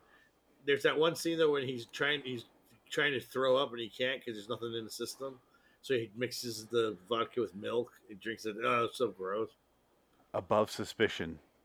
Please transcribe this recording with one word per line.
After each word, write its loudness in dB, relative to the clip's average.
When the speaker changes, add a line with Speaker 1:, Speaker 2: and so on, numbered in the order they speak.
Speaker 1:
there's 4
that 4
one 4
scene -2
though 6
when 2
he's -4
trying, 0
he's -6
trying 2
to 0
throw 4
up 2
and -8
he -6
can't -2
'cause -6
there's -10
nothing -4
in -6
the -12
system. -10
So -2
he -2
mixes -6
the 2
vodka 0
with -2
milk -2
and -14
drinks -6
it. -4
Oh, 4
it's -4
so 2
gross. -4
Speaker 2:
Above 2
Suspicion. 0